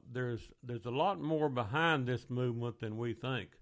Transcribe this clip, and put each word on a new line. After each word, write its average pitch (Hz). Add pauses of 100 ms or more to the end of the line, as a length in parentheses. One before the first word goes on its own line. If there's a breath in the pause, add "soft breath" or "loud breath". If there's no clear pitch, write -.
(120)
there's, 120 (140)
there's 120
a 120
lot 170
more 151
behind 131
this 123
movement 120
than 107
we 117
think. 120 (120)